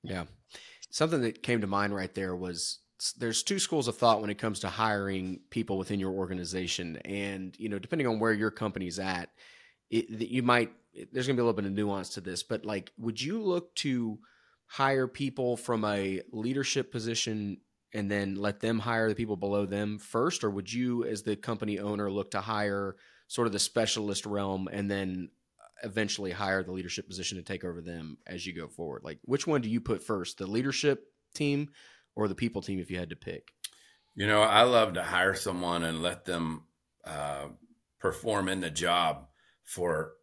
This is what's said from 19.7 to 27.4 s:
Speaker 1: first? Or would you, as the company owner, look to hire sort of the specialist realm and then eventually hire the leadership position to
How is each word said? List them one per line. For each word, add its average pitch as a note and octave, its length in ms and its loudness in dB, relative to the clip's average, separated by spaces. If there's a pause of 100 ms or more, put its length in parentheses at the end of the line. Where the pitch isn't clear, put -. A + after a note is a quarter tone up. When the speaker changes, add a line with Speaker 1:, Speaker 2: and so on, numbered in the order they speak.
Speaker 1:
first? B2 460 0
Or G#2+ 80 2
would G2 200 -6
you, A#2+ 340 0
as G2+ 180 -4
the G#2+ 120 0
company G#2 440 -4
owner, G#2 320 -2
look G2 200 -2
to G2 100 0
hire G2+ 540 -2 (320)
sort A#2 200 0
of G2+ 60 0
the G2+ 60 -2
specialist G#2+ 680 0
realm G2 440 0
and G2+ 180 -2
then F#2 400 -2 (540)
eventually G2+ 480 -2
hire F#2+ 300 0
the F2 100 -6
leadership F#2 360 -6
position F#2 300 -6
to E2+ 60 -10